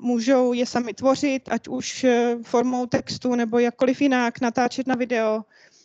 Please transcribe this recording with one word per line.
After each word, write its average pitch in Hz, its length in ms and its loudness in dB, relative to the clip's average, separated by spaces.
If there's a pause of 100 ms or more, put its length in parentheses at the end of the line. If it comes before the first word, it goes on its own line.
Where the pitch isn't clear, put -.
můžou 247 520 2
je 240 140 0
sami 240 280 -4
tvořit, 269 580 0
ať - 160 -4
už, - 360 -6
eh, 240 380 2
formou 247 440 0
textu - 480 -2
nebo 240 240 0
jakkoliv 240 420 2
jinak, 254 400 2
natáčet 240 460 0
na 262 80 0
video, 226 500 0 (400)